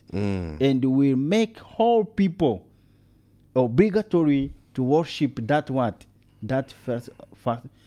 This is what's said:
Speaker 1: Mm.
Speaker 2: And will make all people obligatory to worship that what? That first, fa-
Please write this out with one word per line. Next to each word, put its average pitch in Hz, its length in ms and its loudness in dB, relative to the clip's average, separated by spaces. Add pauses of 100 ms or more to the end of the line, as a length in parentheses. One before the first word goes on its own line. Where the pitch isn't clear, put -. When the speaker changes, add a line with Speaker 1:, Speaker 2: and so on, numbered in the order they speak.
(120)
Speaker 1:
Mm. 92 480 -4
Speaker 2:
And 131 240 2
will 135 320 2
make 208 420 0 (220)
all 233 240 4
people 170 640 0 (880)
obligatory 147 960 2 (220)
to 131 100 -4
worship 143 640 0
that 147 220 0
what? 127 360 -4 (380)
That 131 280 -4
first, 120 380 -8 (260)
fa- 120 260 -4 (260)